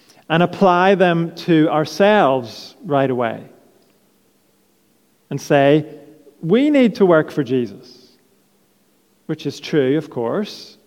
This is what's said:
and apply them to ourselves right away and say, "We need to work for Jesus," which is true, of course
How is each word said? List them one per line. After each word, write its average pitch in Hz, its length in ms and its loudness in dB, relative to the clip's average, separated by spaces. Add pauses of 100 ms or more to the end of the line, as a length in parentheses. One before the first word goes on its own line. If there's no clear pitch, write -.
(300)
and 165 120 2
apply 180 520 2
them 170 400 0
to 160 340 0
ourselves 151 1160 0
right 139 260 -2
away 113 320 -4 (1900)
and 139 120 -8
say, 147 440 2 (580)
"We 233 280 2
need 254 260 2
to 196 100 2
work 156 240 4
for - 120 -4
Jesus," 120 680 -6 (1120)
which 151 200 -8
is 135 120 -8
true, 139 380 0
of 156 140 -6
course 131 680 -8 (100)